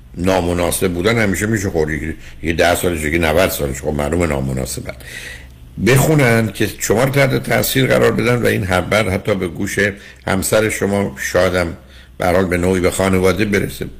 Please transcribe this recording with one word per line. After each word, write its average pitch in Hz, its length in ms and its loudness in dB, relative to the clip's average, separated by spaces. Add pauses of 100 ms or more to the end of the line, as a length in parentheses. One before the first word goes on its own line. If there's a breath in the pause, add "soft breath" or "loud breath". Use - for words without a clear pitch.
(140)
نامناسب 87 760 0
بودن 101 260 0
همیشه 101 280 0
می‌شه 101 240 0
خورد. 78 200 0
یکی، 78 240 -4 (280 loud breath)
یکی 82 100 -2
ده 85 220 4
سالش، 85 300 -2
یکی 78 140 0
نود 85 320 2
سالش، 69 300 -4
خب 76 80 -6
معلومه 76 380 0
نامناسبن. 67 680 -4 (920 loud breath)
بخونن 123 680 4
که 107 160 -2 (100)
شما 110 260 2
رو 143 60 2
تحت 135 320 2
تاثیر 120 440 0
قرار 120 260 4
بدن 120 300 0
و 110 40 2
این 107 200 0
خبر 95 420 0
حتی 98 260 -2
به 92 140 -4
گوش 90 300 -4 (480 loud breath)
همسر 95 440 2
شما 101 460 -2 (160)
شاید 90 220 2
هم 87 220 -2 (420 loud breath)
به 98 80 -2
هر 90 60 2
حال 92 140 2
به 87 100 -2
نوعی 92 240 2
به 85 100 2
خانواده 92 540 2
برسه، 101 420 -2 (140)